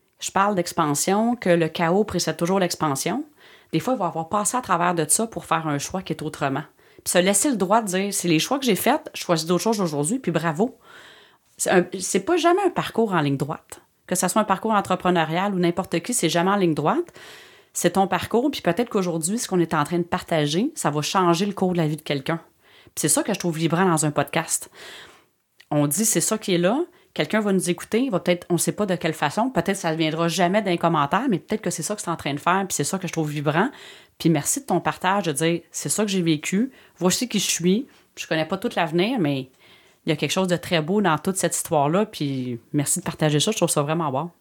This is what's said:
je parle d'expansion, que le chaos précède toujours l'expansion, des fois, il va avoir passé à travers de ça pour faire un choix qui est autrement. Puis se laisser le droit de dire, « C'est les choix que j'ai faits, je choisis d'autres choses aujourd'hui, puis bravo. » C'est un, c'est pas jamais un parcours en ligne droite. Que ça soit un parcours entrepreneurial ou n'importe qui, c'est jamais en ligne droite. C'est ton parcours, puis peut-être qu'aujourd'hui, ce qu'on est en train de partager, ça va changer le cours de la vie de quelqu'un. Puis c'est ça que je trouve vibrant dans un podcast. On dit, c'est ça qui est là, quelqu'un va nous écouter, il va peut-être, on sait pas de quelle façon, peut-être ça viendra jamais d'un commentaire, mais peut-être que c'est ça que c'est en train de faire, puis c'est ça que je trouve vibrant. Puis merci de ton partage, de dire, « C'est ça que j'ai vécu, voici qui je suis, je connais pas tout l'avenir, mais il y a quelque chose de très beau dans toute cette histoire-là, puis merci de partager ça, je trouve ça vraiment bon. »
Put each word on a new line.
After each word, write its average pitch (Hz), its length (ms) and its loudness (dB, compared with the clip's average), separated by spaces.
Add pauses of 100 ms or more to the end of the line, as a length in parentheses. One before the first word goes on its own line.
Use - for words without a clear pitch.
(200)
je - 120 -10
parle 202 240 2
d'expansion, 185 800 0
que 190 140 -4
le 170 200 4
chaos 180 340 2
précède 165 340 -2
toujours 185 220 2
l'expansion, 175 640 -2 (480)
des 160 80 2
fois, 254 140 -2
il 233 60 -2
va 180 80 0
avoir 160 220 -6
passé 214 280 -2
à 254 40 -2
travers 175 340 0
de 156 120 0
ça 226 200 0
pour - 180 -10
faire 160 220 0
un 147 100 0
choix 185 240 -6
qui 175 120 -8
est 151 80 -10
autrement. 147 420 -4 (400)
Puis - 100 -4
se 190 60 6
laisser 202 300 4
le 254 60 0
droit 196 260 2
de 214 60 -6
dire, « 190 260 -2
C'est 175 140 -2
les 160 120 4
choix 262 200 -2
que 262 60 -4
j'ai 214 100 4
faits, 269 380 0
je - 80 -10
choisis 160 240 0
d'autres 175 180 0
choses 220 160 0
aujourd'hui, 160 400 0
puis 185 120 -4
bravo. » 165 460 0 (800)
C'est - 140 -2
un, 175 140 6 (140)
c'est 190 220 0
pas 339 140 0
jamais 349 300 4
un 349 40 4
parcours 202 440 -2
en 160 80 2
ligne 139 160 2
droite. - 440 -8 (260)
Que 180 80 -2
ça 185 120 0
soit 214 140 2
un 208 40 2
parcours 214 260 0
entrepreneurial 180 840 2
ou 180 60 -2
n'importe 170 420 0
qui, 247 120 -6
c'est 165 160 2
jamais 170 220 2
en 208 60 4
ligne 175 160 2
droite. 180 400 0 (600)
C'est - 180 0
ton 196 160 2
parcours, 226 420 0
puis - 120 -8
peut-être 202 280 0
qu'aujourd'hui, 180 480 -2
ce - 100 -6
qu'on 180 120 0
est 165 140 2
en 151 100 2
train 175 160 -2
de 170 40 0
partager, 170 720 0
ça - 140 -2
va 147 120 -2
changer 175 440 2
le 202 80 -4
cours 185 200 0
de 175 40 -2
la 160 100 2
vie 151 100 -2
de - 40 -12
quelqu'un. 151 400 -4 (440)
Puis - 160 -12
c'est 156 80 0
ça 311 140 2
que 214 100 -2
je - 60 -4
trouve 170 160 -2
vibrant 165 300 2
dans 160 200 4
un 147 60 0
podcast. - 580 -2 (1000)
On 147 140 2
dit, 160 200 0
c'est 175 160 2
ça 220 180 -2
qui 185 160 0
est - 20 4
là, 190 220 2 (340)
quelqu'un 214 280 0
va 202 120 0
nous 175 160 0
écouter, 214 320 -2
il 269 80 0
va 180 100 0
peut-être, - 300 -2
on 175 80 2
sait 165 140 0
pas 208 160 -2
de 180 80 0
quelle 160 180 -2
façon, 208 380 0
peut-être 190 260 -2
ça 165 160 -2
viendra 160 340 0
jamais 180 360 2
d'un 175 140 0
commentaire, 165 520 2
mais 180 80 2
peut-être 214 240 -4
que 180 80 -4
c'est 165 140 -6
ça 208 120 -4
que - 60 -12
c'est - 80 -8
en 165 60 -2
train 147 180 -4
de 143 60 -4
faire, 190 280 2
puis - 80 -6
c'est 147 80 0
ça 190 140 -4
que 185 100 -6
je - 60 -6
trouve 156 160 -2
vibrant. 151 400 0 (480)
Puis 165 120 2
merci - 320 0
de - 40 -18
ton 175 140 2
partage, 185 460 -2
de 160 80 -2
dire, « 165 260 0 (120)
C'est - 180 -8
ça 208 140 0
que 208 60 -2
j'ai 190 140 0
vécu, 185 480 0 (260)
voici 185 320 0
qui 214 100 -2
je - 100 -2
suis, 190 380 2 (300)
je - 80 -12
connais 156 220 0
pas 190 100 -4
tout 226 180 -4
l'avenir, 185 440 0
mais 139 300 0 (560)
il 160 40 -6
y - 20 4
a 151 40 2
quelque 147 160 -2
chose 190 160 0
de 175 100 2
très 165 240 -2
beau 196 200 0
dans 160 180 2
toute 190 180 -2
cette 170 180 0
histoire-là, 165 520 2
puis 131 520 -6 (140)
merci 147 260 0
de - 60 -8
partager 151 340 2
ça, 208 120 2
je - 60 -2
trouve 170 120 2
ça 147 140 0
vraiment 156 280 -2
bon. » 151 300 -4